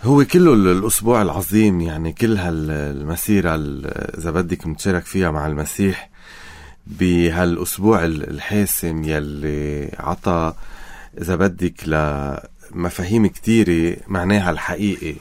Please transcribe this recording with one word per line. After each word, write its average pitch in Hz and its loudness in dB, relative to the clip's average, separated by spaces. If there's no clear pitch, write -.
هو 139 6
كله 175 6
ال-، 92 6
الأسبوع 110 2
العظيم، 95 2
يعني 80 -4
كل 113 0
هال-، 82 -2
المسيرة 78 -2
ال-، 71 -6
إذا 85 -4
بدك 85 -2
متشارك 87 -2
فيها 92 -2
مع 76 -4
المسيح 78 -2
بهالأسبوع 87 2
ال-، 76 -4
الحاسم 82 -2
يلي 73 -4
عطى، 82 -2
إذا 85 -2
بدك، 90 0
لمفاهيم 92 0
كتيرة 87 2
معناها 92 0
الحقيقي 87 -4